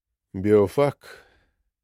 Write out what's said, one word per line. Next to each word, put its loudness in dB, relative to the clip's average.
«Биофак», — -2